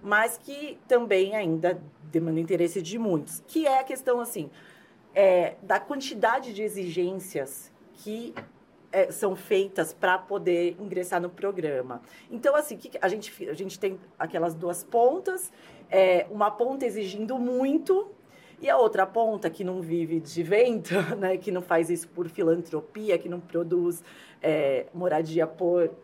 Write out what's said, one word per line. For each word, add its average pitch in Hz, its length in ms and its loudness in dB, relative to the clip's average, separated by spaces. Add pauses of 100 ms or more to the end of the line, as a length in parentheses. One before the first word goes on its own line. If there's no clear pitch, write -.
mas 208 360 2
que 285 400 -12 (100)
também 208 480 4
ainda 165 460 0 (220)
demanda 160 360 0
interesse 170 420 0
de 180 160 -8
muitos, 185 500 -2
que 320 200 0
é 262 120 4
a 262 40 0
questão, 262 360 -2
assim, 214 300 -8 (640)
é, 185 480 6
da 202 180 0
quantidade 247 760 -2
de 202 80 -6
exigências 180 1080 -4 (220)
que, 226 400 -12 (580)
é, 185 200 4
são 190 240 -2
feitas 190 580 0
pra 185 240 2
poder 175 600 0
ingressar 180 420 -4
no 175 80 -6
programa. 151 720 -4 (300)
Então, 277 240 0
assim, 294 220 -2
que - 120 -18
que - 120 -14
a 185 80 2
gente 208 200 -4
fi-, - 200 -12
a 147 40 -6
gente 185 240 -8
tem 190 220 -4 (180)
aquelas 165 380 -2
duas 175 280 -6
pontas, 320 680 2 (380)
é, 185 400 6
uma 208 200 0
ponta 254 360 -2
exigindo 214 520 -4
muito 277 720 0 (520)
e 277 80 -2
a - 80 6
outra 208 280 4
ponta 208 440 0
que 175 140 -8
não 185 180 -4
vive 165 380 -2
de 160 240 -6
vento, 208 500 2 (140)
<laughs> 240 100 -4
né, 190 200 0
que 190 140 -6
não 180 100 -2
faz 165 280 2
isso 170 180 -2
por 170 220 -8
filantropia, 170 880 0
que 170 100 -6
não 175 120 -8
produz, 170 640 -2 (380)
é, 147 520 0
moradia 165 520 0
por 170 460 0 (120)